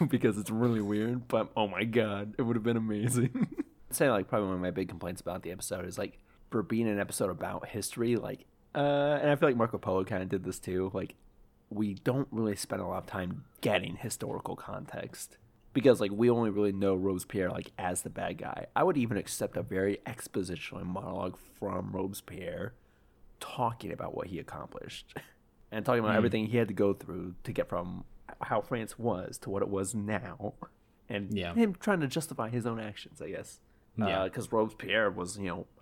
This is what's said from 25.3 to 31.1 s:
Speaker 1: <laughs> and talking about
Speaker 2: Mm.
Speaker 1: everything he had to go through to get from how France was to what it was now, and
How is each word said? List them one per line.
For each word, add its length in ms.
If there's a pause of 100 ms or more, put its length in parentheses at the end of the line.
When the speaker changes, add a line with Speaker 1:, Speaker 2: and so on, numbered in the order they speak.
Speaker 1:
<laughs> 280
and 120
talking 160
about 140
Speaker 2:
Mm. 40
Speaker 1:
everything 280
he 100
had 120
to 60
go 200
through 400 (100)
to 80
get 160
from 360 (380)
how 180
France 380
was 400
to 120
what 120
it 60
was 260
now, 600 (540)
and 280